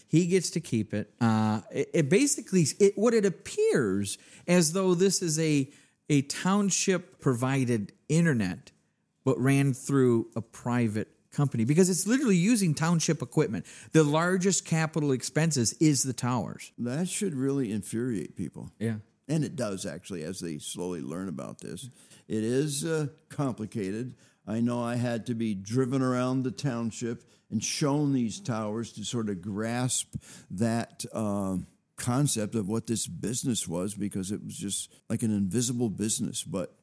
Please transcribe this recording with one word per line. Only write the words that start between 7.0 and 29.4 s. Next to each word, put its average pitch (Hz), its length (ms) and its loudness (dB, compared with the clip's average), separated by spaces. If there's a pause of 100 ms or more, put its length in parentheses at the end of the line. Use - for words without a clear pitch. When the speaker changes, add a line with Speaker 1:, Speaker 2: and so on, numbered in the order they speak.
Speaker 1:
internet, 139 600 2 (540)
but - 160 2
ran 139 320 4
through 123 640 2
a 110 60 -4
private 117 680 -2 (240)
company, 131 320 0
because 170 260 4
it's 180 160 0
literally 240 300 4
using 190 380 4
township 160 460 0
equipment. 139 460 0 (260)
The 160 120 8
largest 175 600 2
capital 156 480 0
expenses 143 680 0
is 151 220 6
the 131 120 -2
towers. 120 640 -4
Speaker 2:
That 135 300 -2
should 185 260 -4
really 135 380 0
infuriate 117 640 -4
people. 71 420 -8
Speaker 1:
Yeah. 110 180 -2 (320)
Speaker 2:
And 151 160 0
it - 120 -8
does, 101 280 -6
actually, 85 380 -10
as 92 160 -8
they 80 200 -8
slowly 87 440 -8
learn 87 260 -8
about 71 300 -10
this. 92 320 -12 (380)
It 110 140 -2
is, 139 420 0
uh, 156 240 -2 (200)
complicated. 113 840 -6 (320)
I 110 140 -2
know 120 220 0
I 117 140 -4
had 120 300 -2
to 123 80 -4
be 113 200 -2
driven 120 460 0
around 127 440 0
the 127 80 -2
township 117 720 -4 (260)
and 110 120 -2
shown 143 500 0
these 117 280 0
towers 110 520 -4
to 107 120 -12
sort 113 240 -4
of 92 140 -4